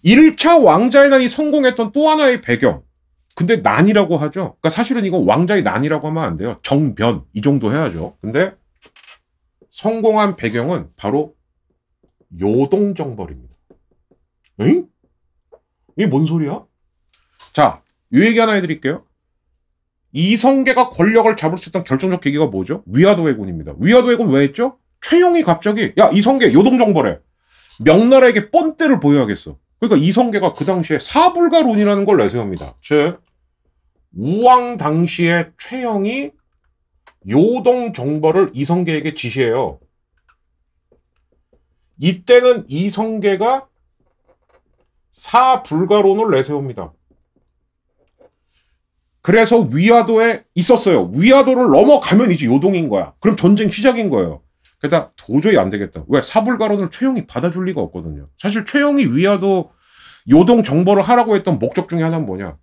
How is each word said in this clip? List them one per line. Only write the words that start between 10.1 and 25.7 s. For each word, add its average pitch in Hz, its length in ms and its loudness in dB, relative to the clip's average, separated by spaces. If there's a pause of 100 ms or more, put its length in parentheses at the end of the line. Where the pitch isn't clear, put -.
배경은 117 600 -6
바로 139 400 -4 (1040)
요동정벌입니다. 123 1160 -4 (1040)
엥? 302 280 0 (1080)
이게 - 120 -2
뭔 147 180 0
소리야? 160 400 -4 (880)
자, 143 280 0 (320)
요 151 120 4
얘기 226 140 2
하나 226 140 2
해드릴게요. 160 500 -4 (1080)
이성계가 247 760 0
권력을 220 480 2
잡을 160 200 -4
수 165 120 -16
있던 175 140 -6
결정적 180 380 -4
계기가 147 260 -2
뭐죠? 98 400 -8
위화도 165 420 0
해군입니다. 87 500 -8
위화도 240 320 2
해군 233 180 0
왜 135 140 2
했죠? 233 340 -4 (240)
최용이 349 420 2
갑자기 208 540 -2